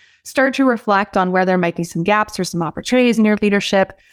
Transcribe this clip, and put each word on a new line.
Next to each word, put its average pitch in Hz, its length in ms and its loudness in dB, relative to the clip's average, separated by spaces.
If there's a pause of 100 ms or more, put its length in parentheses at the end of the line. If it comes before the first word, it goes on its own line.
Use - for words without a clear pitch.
(240)
start 269 300 -2
to 269 120 0
reflect 208 500 -2
on 185 160 0
where 185 140 2
there 185 120 2
might 170 180 -2
be 170 80 -4
some 165 180 -6
gaps 208 360 -2
or 185 60 -4
some 170 180 -6
opportunities 240 560 0
in 220 60 4
your 214 160 4
leadership, 202 580 0 (140)